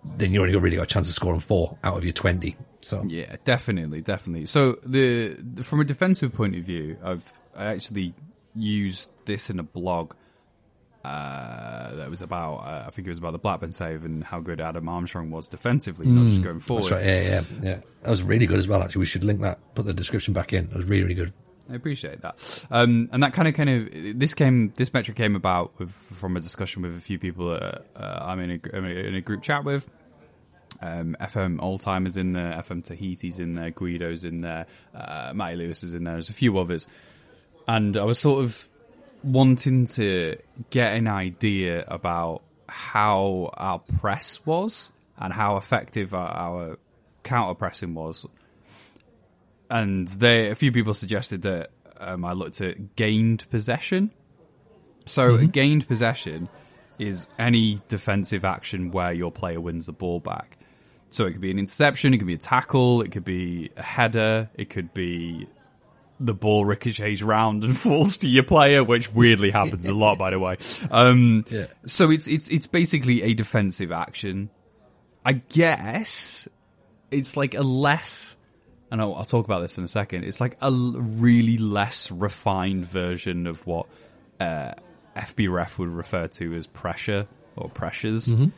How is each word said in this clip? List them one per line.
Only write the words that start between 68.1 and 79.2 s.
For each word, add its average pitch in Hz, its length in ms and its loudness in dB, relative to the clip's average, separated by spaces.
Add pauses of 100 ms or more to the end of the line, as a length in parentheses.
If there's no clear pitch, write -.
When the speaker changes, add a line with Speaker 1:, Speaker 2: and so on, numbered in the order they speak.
Speaker 2:
to 156 100 2
your 127 160 8
player, 143 400 8
which 117 280 2
weirdly 107 380 6
happens 95 380 0
a 98 60 0
lot, 104 240 4
by 95 120 0
the 95 80 -2
way. 92 180 -2 (340)
Um, 120 600 8
Speaker 1:
Yeah. 104 160 -6 (200)
Speaker 2:
so 160 240 10
it's, 156 180 4
it's, 156 200 0
it's 156 180 0
basically 131 560 2
a 113 120 4
defensive 101 560 0
action. 95 600 -6 (720)
I 127 80 4
guess 156 1160 2 (600)
it's, 139 260 0
like, 139 180 -2
a 120 80 -2
less, 139 720 0 (560)
and 110 80 -2
I'll, 104 160 -2
I'll 85 80 -6